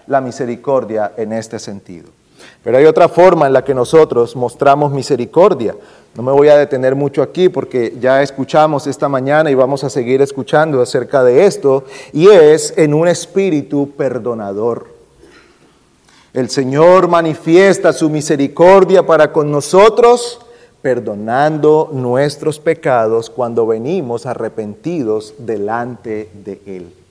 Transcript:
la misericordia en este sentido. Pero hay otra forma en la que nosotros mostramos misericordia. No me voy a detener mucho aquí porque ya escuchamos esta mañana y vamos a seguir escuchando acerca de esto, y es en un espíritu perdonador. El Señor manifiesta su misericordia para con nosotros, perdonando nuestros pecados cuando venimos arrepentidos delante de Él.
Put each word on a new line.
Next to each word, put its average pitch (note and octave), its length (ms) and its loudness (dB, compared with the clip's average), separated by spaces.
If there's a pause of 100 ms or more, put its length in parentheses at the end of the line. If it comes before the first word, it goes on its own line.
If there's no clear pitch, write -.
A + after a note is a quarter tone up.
la C3+ 160 -2
misericordia A#2 960 -6
en A2 160 -8
este A2+ 240 -10
sentido. F#2 520 -18 (540)
Pero A#2 140 0
hay C#3+ 80 6
otra D#3+ 220 4
forma E3+ 400 4
en C3+ 60 0
la C3 100 2
que C#3+ 100 -4
nosotros B2+ 640 0
mostramos C#3 560 0
misericordia. B2+ 840 0 (400)
No A2+ 80 -10
me C3 100 -2
voy C#3+ 160 4
a D3 80 6
detener C3+ 380 0
mucho C#3 260 -4
aquí F3 260 -2
porque B2+ 520 -4
ya C3 220 2
escuchamos C#3+ 640 -2
esta C#3+ 200 -6
mañana C#3+ 420 0
y C#3 60 2
vamos C3 300 0
a C3+ 40 -4
seguir B2+ 320 -2
escuchando C#3 600 -2
acerca B2+ 420 -2
de B2+ 220 4
esto, C#3 400 0 (260)
y D#3 160 2
es D#3 480 6
en D3+ 180 2
un D#3+ 140 0
espíritu D3+ 880 -4
perdonador. A2+ 920 -6 (1500)
El B2 160 -4
Señor D#3+ 580 2
manifiesta E3+ 840 2
su D#3+ 160 -2
misericordia E3 960 2
para D#3 260 2
con D3 200 -2
nosotros, A3 880 2 (420)
perdonando C3 1120 -2
nuestros C#3 680 -4
pecados A2+ 720 -2
cuando A#2 360 -4
venimos A#2 600 -6
arrepentidos A2 1120 -8
delante A2 960 -8
de G2 320 -16
Él. F2+ 280 -18 (180)